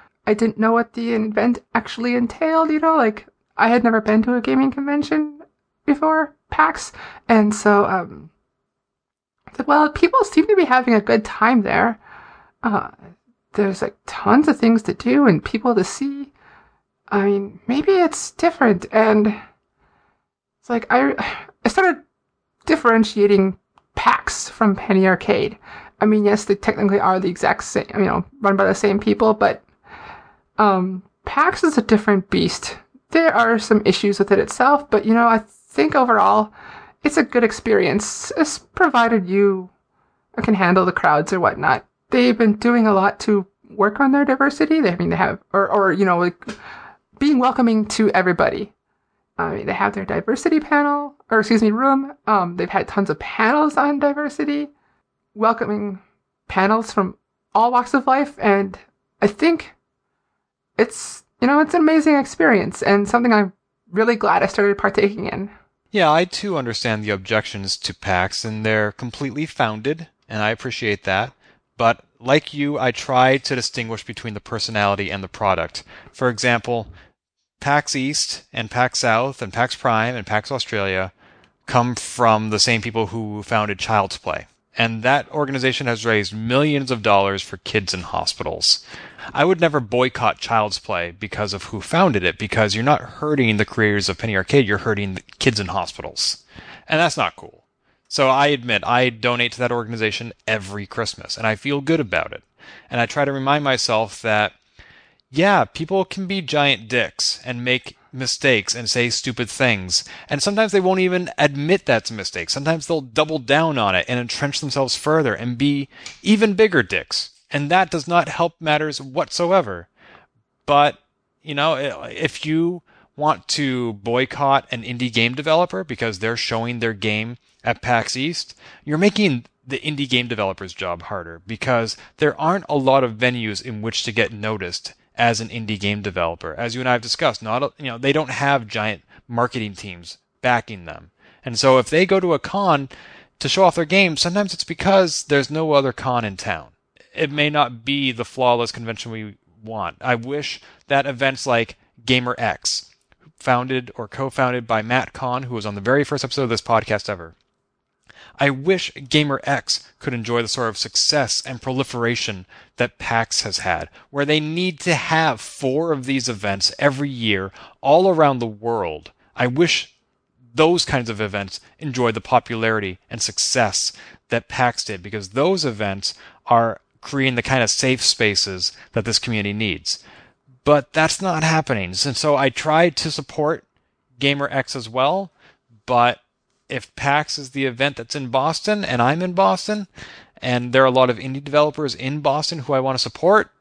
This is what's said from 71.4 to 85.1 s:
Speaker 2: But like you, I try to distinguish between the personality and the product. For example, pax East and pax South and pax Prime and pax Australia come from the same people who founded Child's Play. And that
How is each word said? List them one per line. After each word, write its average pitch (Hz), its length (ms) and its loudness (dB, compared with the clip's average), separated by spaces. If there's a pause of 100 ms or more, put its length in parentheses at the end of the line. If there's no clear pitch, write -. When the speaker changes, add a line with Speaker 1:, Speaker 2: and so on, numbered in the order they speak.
Speaker 2:
But 117 260 2 (160)
like 135 340 0
you, 143 240 -2
I 131 140 0
try 131 460 2
to 135 180 -4
distinguish 113 480 -8
between 113 300 -12
the 101 80 -10
personality 101 680 -2
and 95 140 -6
the 92 60 -12
product. 90 540 -2 (280)
For 127 180 -2
example, 117 580 -2 (720)
pax 143 340 0
East 139 560 -4
and 113 180 -6
pax 123 300 -2
South 123 420 0
and 98 120 -10
pax 120 220 -2
Prime 117 400 0
and 104 120 -10
pax 107 240 -4
Australia 98 640 -4 (520)
come 123 300 2
from 110 540 2
the 104 100 -2
same 117 220 2
people 110 260 -4
who 104 360 -8
founded 107 360 -2
Child's 104 380 0
Play. - 300 -8 (300)
And 113 260 -2
that 135 280 0